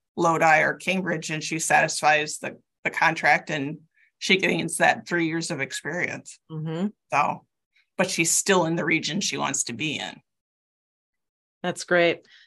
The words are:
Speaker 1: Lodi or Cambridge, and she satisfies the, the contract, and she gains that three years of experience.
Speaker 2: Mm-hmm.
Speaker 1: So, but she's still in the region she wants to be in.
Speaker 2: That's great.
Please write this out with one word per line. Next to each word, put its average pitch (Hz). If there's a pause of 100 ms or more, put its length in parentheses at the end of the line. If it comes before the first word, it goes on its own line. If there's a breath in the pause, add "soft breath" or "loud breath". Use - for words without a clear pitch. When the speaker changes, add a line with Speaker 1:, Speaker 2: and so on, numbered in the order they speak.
(180)
Speaker 1:
Lodi 160
or 147
Cambridge, 170
and 156
she 160
satisfies 151
the, - (260)
the 180
contract, 160
and 151 (420)
she -
gains 175
that 135
three 170
years 160
of 143
experience. 143 (140)
Speaker 2:
Mm-hmm. 160 (260)
Speaker 1:
So, - (520)
but 180
she's 165
still 185
in 165
the 165
region 156
she -
wants 139
to -
be 139
in. 95 (1400)
Speaker 2:
That's 180
great. 170 (200 soft breath)